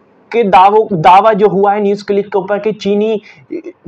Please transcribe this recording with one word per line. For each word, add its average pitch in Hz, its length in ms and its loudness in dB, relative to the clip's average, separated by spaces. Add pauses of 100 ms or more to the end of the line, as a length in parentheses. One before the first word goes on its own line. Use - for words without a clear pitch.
(320)
के 233 120 -2
दावों, 196 580 2
दावा 196 320 4
जो 202 140 0
हुआ 196 260 0
है 208 80 -4
न्यूज़ 202 240 -4
क्लिक 202 220 -4
के 202 120 -4
ऊपर 196 200 -6
कि 214 120 -4
चीनी 208 500 -4 (680)